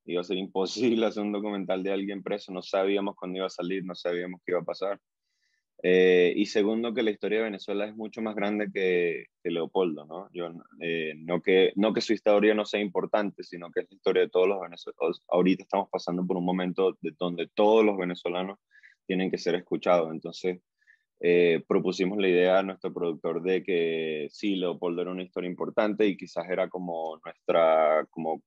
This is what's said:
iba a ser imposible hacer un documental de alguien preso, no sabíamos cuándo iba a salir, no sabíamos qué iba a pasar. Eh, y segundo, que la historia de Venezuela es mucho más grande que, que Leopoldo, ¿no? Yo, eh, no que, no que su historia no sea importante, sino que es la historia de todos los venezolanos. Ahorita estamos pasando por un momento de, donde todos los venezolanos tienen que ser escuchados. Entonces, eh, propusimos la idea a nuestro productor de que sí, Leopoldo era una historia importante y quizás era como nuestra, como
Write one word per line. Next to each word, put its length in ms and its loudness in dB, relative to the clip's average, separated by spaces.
iba 160 -4
a 20 -6
ser 140 -4
imposible 680 0
hacer 180 -2
un 100 -4
documental 500 -4
de 100 -2
alguien 300 -6
preso, 280 -6
no 120 -8
sabíamos 520 0
cuándo 220 -8
iba 100 -2
a 40 -4
salir, 340 -6
no 100 -8
sabíamos 480 -6
qué 100 -4
iba 80 0
a 40 -10
pasar. 340 -6
Eh, 520 6
y 120 2
segundo, 480 0
que 80 -2
la 80 0
historia 280 -2
de 60 0
Venezuela 400 -6
es 100 -10
mucho 280 -10
más 120 -4
grande 380 -2
que, 540 0
que 80 -4
Leopoldo, 560 -2
¿no? 260 -14
Yo, 180 -8
eh, 380 -4
no 240 -4
que, 340 6
no 160 2
que 80 0
su 140 0
historia 400 4
no 100 0
sea 160 -4
importante, 640 -4
sino 260 -16
que 100 -4
es 100 -4
la 60 -20
historia 260 2
de 80 0
todos 180 4
los 100 0
venezolanos. 680 -6
Ahorita 360 4
estamos 260 -2
pasando 360 -4
por 120 -2
un 80 -2
momento 560 0
de, 160 -6
donde 360 -4
todos 300 6
los 140 2
venezolanos 600 -4
tienen 240 0
que 60 -4
ser 180 -2
escuchados. 560 0
Entonces, 500 -6
eh, 480 4
propusimos 500 0
la 100 2
idea 300 4
a 40 2
nuestro 300 -6
productor 500 -4
de 200 0
que 680 -2
sí, 260 -4
Leopoldo 460 -4
era 80 -6
una 120 -6
historia 280 -8
importante 560 0
y 100 0
quizás 320 -10
era 220 -2
como 520 -8
nuestra, 880 2
como 360 -6